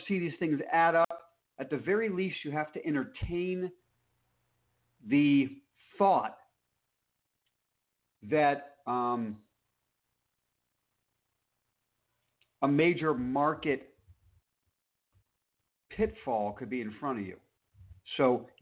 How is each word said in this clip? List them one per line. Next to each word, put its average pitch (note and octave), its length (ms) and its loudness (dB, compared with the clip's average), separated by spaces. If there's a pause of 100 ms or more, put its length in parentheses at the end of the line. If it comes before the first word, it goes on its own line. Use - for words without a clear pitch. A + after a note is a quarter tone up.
see G3 100 0
these E3+ 220 -2
things D#3 220 0 (100)
add E3 240 4
up, - 380 0 (260)
at C3+ 100 -8
the D3 80 -2
very G3 300 0
least, F#3 380 -2
you D3 60 -8
have D3+ 200 -4
to - 160 -10
entertain F3 840 -4 (1400)
the C#3+ 480 4 (400)
thought E3+ 400 2 (1900)
that, C#3+ 460 0 (120)
um, A#2+ 500 -2 (3250)
a C#3 40 2
major D#3 480 4
market C#3 800 -2 (1900)
pitfall A#2 640 -4
could A2 160 -12
be B2 120 -6
in G#2+ 180 -8
front C3+ 200 -6
of G2 60 -6
you. F2+ 120 -12 (800)
So B2 300 2 (140)